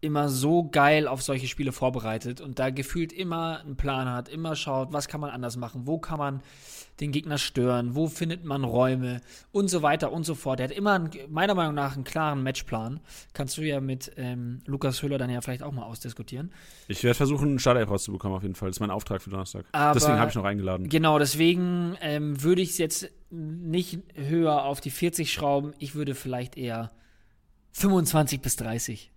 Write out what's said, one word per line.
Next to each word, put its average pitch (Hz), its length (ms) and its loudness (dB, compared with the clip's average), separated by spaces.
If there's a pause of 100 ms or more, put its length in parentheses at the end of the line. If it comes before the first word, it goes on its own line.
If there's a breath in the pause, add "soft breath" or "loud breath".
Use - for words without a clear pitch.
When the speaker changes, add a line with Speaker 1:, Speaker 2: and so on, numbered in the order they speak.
Speaker 1:
immer 147 280 2
so 147 400 4
geil 147 400 6
auf 131 140 -4
solche 131 260 -2
Spiele 135 240 -4
vorbereitet 123 680 -2
und 135 160 -10
da 131 120 2
gefühlt 139 420 -4
immer 165 480 -4
einen 143 160 -12
Plan 131 320 0
hat, 123 200 -4
immer 160 260 -6
schaut, 135 380 -4
was 147 160 -4
kann 151 120 -8
man 147 100 -6
anders 123 260 -6
machen, 123 300 -8
wo 160 120 -2
kann 160 200 -6
man 139 240 -4 (580 loud breath)
den 147 100 -2
Gegner 147 280 -2
stören, 123 580 0
wo 160 100 2
findet 165 380 -4
man 139 200 -2
Räume 123 580 2 (280 loud breath)
und 202 180 2
so 175 140 2
weiter 151 300 2
und 165 120 -4
so 160 120 -2
fort. 131 240 -2
Er 127 80 0
hat - 80 -6
immer 202 160 4
einen, 170 180 2 (200)
meiner 185 240 2
Meinung 165 200 2
nach 139 220 0
einen 135 80 -6
klaren 151 400 0
Matchplan. 123 560 -4 (320 loud breath)
Kannst - 260 -6
du 156 40 -4
ja 147 180 0
mit, 131 360 -6
ähm, 123 500 -6
Lukas 139 360 -2
Höhler 139 160 -2
dann 127 120 -2
ja 120 100 -2
vielleicht 123 240 -6
auch 143 80 -8
mal 127 120 -6
ausdiskutieren. 120 680 -10 (340 loud breath)
Speaker 2:
Ich 98 160 -4
werde 120 140 6
versuchen, 143 320 4
einen 139 100 2
Startelf 120 320 4
rauszubekommen 98 460 -2
auf 92 80 -4
jeden 95 100 -4
Fall. 95 140 -4
Das 90 80 -6
ist - 40 -6
mein 104 120 -2
Auftrag 98 300 -4
für - 80 -12
Donnerstag. 95 420 -8
Speaker 1:
Aber 147 220 4
Speaker 2:
Deswegen 147 260 6
habe 117 100 6
ich - 60 -2
noch 101 80 0
eingeladen. 95 460 0
Speaker 1:
Genau, 156 280 6
deswegen, 175 840 2
ähm, 147 420 -2
würde 175 200 6
ich 180 80 0
es - 80 -4
jetzt - 320 -2 (200)
nicht 170 720 -4 (140)
höher 151 500 2
auf 139 160 -4
die 139 100 -6
vierzig 170 420 -2
schrauben. 143 480 2
Ich 143 160 -10
würde 143 180 -2
vielleicht 127 420 -6
eher 113 360 -6 (800 soft breath)
fünfundzwanzig 165 680 4
bis 123 140 -2
dreißig 113 640 -6